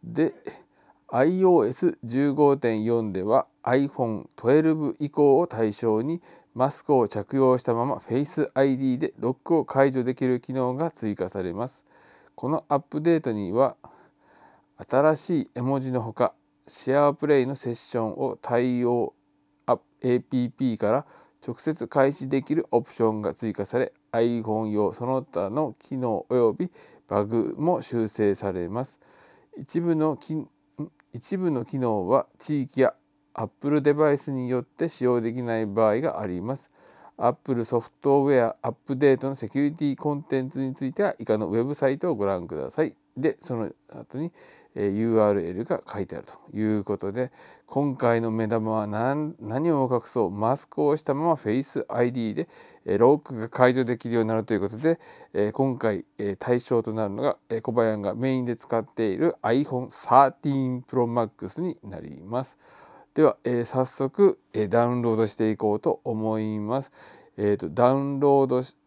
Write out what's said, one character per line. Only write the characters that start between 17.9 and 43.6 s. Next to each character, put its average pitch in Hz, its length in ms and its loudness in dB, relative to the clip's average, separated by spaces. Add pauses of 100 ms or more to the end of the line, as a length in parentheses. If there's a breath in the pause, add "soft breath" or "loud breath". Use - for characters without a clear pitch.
ョ 113 60 0
ン 107 80 -4
を - 300 -4
対 123 420 0
応、 120 300 0 (540)
あ、 120 120 2 (220)
エ 123 140 2
ー 123 60 2
ピ 123 260 -2
ー 123 40 -8
ピ 127 220 -2
ー 104 40 -6
か 107 140 0
ら 139 140 0 (420 soft breath)
直 120 120 -10
接 151 280 -4
開 139 240 2
始 135 160 -10
で 135 160 0
き 151 100 -4
る 160 180 0
オ 120 100 4
プ - 100 -16
シ - 100 -4
ョ 110 120 4
ン 107 80 -6
が 95 120 -4
追 110 200 -6
加 101 120 -6
さ 120 140 -4
れ、 - 140 -2 (180)
iPhone 113 600 0
用 104 200 2
そ - 140 -10
の 131 160 -2
他 98 280 -4
の 131 280 -4
機 - 200 -10
能 117 320 -2
お 123 60 0
よ 117 180 4
び 180 180 -6 (360 loud breath)
バ 101 180 0
グ 113 320 0
も 156 240 0
修 113 260 -2
正 104 260 2
さ 98 180 -4
れ 90 160 -6
ま 113 160 -6
す。 - 160 -14 (560 soft breath)
一 160 240 -8
部 170 160 0
の 156 220 0
機、 156 280 -8 (680)
一 127 240 -8
部 180 140 0
の 123 120 -2
機 135 160 -6
能 107 280 0
は 123 200 4 (100)
地 147 260 -4
域 127 180 -2
や 127 120 4 (400)
Apple 143 480 -2
デ 147 120 4
バ 151 180 4
イ 143 60 2
ス 143 140 -8
に 127 180 -4
よ 123 120 0
っ - 20 -10
て - 260 -6
使 - 160 -6
用 123 160 4
で 113 120 -2
き 127 80 -6
な 117 180 -2
い 110 80 -2
場 107 220 2
合 107 100 2
が 151 200 -4
あ 107 80 -6
り 90 140 -4
ま 120 140 -6
す。 - 160 -20 (460 loud breath)
Apple 120 460 -2
ソ 117 160 0
フ - 120 -10 (100)
ト 143 220 4
ウ 143 60 2
ェ 123 180 4
ア - 140 -4
ア - 80 -4
ッ - 40 -6
プ - 240 -6
デ 139 180 6
ー - 20 -6
ト 135 100 -6
の 139 80 -4
セ 113 140 -10
キ 143 100 -2
ュ 143 100 2
リ 156 60 -8
テ 156 100 -4
ィ 139 100 0
コ 147 180 -4
ン 143 100 -8
テ 135 180 -2
ン 131 80 -6
ツ 135 100 -8
に 135 140 -4
つ 135 120 -8
い 131 80 -6
て 202 100 -2
は 190 160 -2
以 120 60 -10
下 107 120 2
の 107 100 -2
ウ 92 60 -2
ェ 113 100 2
ブ 143 120 -4
サ 139 140 0
イ 139 100 -2
ト 180 120 -2
を 135 40 0
ご 101 100 -2
覧 92 220 -2
く 80 80 -10
だ 67 160 -6
さ 156 120 0
い。 - 120 -4 (200)
で、 139 240 -2
そ - 160 -8
の 110 160 -6 (220)